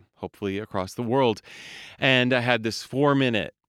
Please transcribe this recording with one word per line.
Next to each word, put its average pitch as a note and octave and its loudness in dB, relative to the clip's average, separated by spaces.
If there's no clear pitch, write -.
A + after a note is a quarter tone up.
hopefully G2 -6
across G2 -6
the B2 -8
world. A#2+ 0
And B2+ 4
I B2 2
had A#2+ 2
this A2 -4
four-minute C3 0